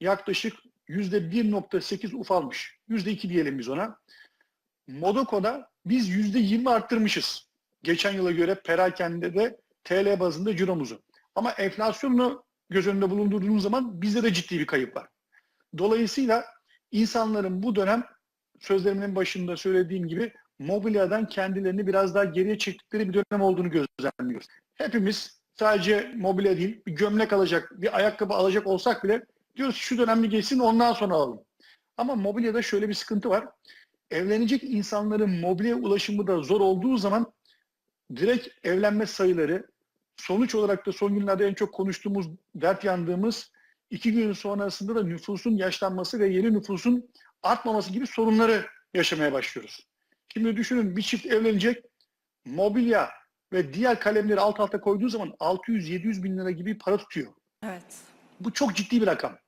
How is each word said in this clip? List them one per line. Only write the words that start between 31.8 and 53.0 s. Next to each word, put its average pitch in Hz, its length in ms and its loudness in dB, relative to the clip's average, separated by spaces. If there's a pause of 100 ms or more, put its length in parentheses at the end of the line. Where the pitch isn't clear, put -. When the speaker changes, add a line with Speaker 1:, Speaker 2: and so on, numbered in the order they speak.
Speaker 1:
Ama 254 180 -2
mobilyada 220 480 0
şöyle 208 260 -2
bir 208 60 -2
sıkıntı 214 340 -4
var. 202 160 2 (680)
Evlenecek 214 540 0
insanların 208 760 0
mobilya 185 360 0
ulaşımı 202 500 0
da 180 160 0
zor 185 180 2
olduğu 190 360 2
zaman 208 360 0 (840)
direkt 226 500 -2
evlenme 208 400 2
sayıları, 175 600 0 (500)
sonuç 226 380 0
olarak 202 320 0
da 196 60 -2
son 202 220 0
günlerde 202 320 2
en 196 80 0
çok 208 200 -4
konuştuğumuz, 196 520 -4 (280)
dert 185 300 0
yandığımız, 180 680 -2 (380)
iki 226 220 -2
gün 220 200 2
sonrasında 202 600 -4
da 220 80 0
nüfusun 185 540 -2
yaşlanması 185 640 -2
ve 202 100 4
yeni 196 240 4
nüfusun 214 580 0 (320)
artmaması 214 500 0
gibi 240 140 -4
sorunları 220 600 4 (280)
yaşamaya 156 380 2
başlıyoruz. - 540 -6 (480)
Şimdi 226 220 0
düşünün, 220 400 0
bir 214 60 -2
çift - 240 -4
evlenecek, 226 580 2 (600)
mobilya 202 640 2 (420)